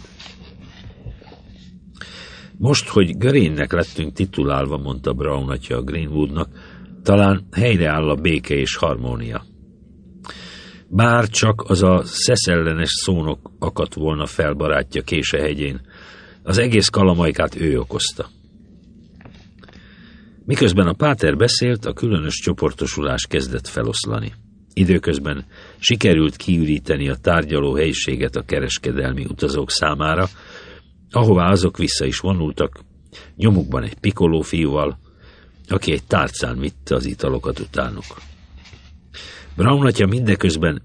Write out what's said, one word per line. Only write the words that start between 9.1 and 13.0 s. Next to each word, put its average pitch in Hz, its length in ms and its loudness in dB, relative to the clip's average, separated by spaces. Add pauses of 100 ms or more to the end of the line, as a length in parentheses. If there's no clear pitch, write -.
Bár 117 400 4
csak 110 380 0
az 95 160 4
a 92 220 6
szeszellenes 82 880 0
szónok 80 680 -2